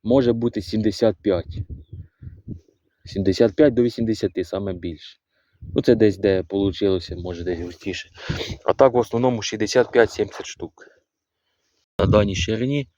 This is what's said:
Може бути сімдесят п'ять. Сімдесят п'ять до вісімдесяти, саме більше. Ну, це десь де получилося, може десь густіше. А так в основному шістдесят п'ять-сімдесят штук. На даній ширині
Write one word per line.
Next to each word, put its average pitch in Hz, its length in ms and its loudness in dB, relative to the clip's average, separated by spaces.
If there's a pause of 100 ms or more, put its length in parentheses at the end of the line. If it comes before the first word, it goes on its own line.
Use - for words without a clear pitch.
Може 120 300 4
бути 117 300 -2
сімдесят 107 600 0
п'ять. 90 360 -2 (1500)
Сімдесят 98 500 2
п'ять 151 200 4
до 120 80 2
вісімдесяти, 113 640 -2
саме 98 280 -6
більше. 87 460 -12 (420)
Ну, - 220 -4
це 123 120 6
десь 107 240 4
де 95 240 2
получилося, 95 760 -2
може 87 280 -8
десь 87 160 -4
густіше. 87 480 -10 (560)
А - 80 0
так 131 200 6
в 120 40 0
основному 120 460 0
шістдесят 110 500 0
п'ять-сімдесят - 540 2
штук. - 260 -12 (1300)
На 101 80 4
даній 101 300 4
ширині 120 600 -2